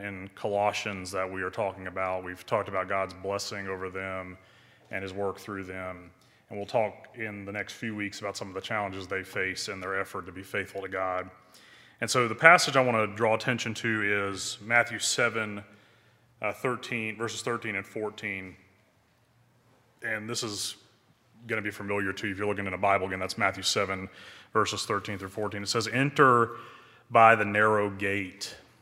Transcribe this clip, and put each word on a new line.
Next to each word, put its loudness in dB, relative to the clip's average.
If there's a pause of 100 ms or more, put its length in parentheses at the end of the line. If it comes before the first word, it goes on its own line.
in -8
Colossians 0
that -2
we -6
are -2
talking -4
about. -2
We've -10
talked 0
about -2
God's 0
blessing -4
over -4
them -8 (540)
and -4
his -6
work -2
through -8
them. -10 (400)
And -8
we'll -6
talk -2
in -8
the -8
next -6
few -6
weeks -6
about -6
some -8
of -14
the -4
challenges -4
they -4
face -4
in -8
their -2
effort -6
to -14
be -12
faithful -6
to -8
God. -4 (680)
And -2
so 4
the -2
passage 8
I 8
wanna 4
draw 2
attention -2
to 0
is -6
Matthew 2
seven, 0 (760)
uh, -2
thirteen, -4
verses -4
thirteen -4
and -4
fourteen. -8 (1500)
And -4
this -4
is -6 (680)
gonna -2
be -4
familiar -2
to -4
you -2
if -6
you're 0
looking -2
in -2
a -4
Bible 4
again. -4
That's -4
Matthew 0
seven, 0 (440)
verses 2
thirteen -4
through -10
fourteen. -6
It -6
says, 0
"Enter 6 (540)
by 12
the 4
narrow 4
gate -4 (260)